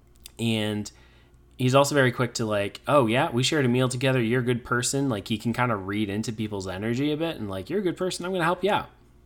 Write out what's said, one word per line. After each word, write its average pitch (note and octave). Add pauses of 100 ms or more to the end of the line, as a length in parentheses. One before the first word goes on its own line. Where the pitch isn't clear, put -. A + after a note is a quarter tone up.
(380)
and G#2+ (680)
he's B2+
also C#3
very C3
quick A#2+
to, A2+
like, G2+
"Oh, C3+
yeah, C3
we A#2+
shared C#3+
a -
meal B2
together, B2+
you're A#2+
a A#2+
good A#2+
person." C3+
Like, G2+
he A2
can A#2
kinda B2
read G2+
into G#2+
people's G#2
energy A#2
a D3
bit D#3+
and, G#2
like, F#2+
"You're F#3
a -
good E3
person, F3+
I'm F#3
gonna F3
help F3
you G3+
out. D#3+ (380)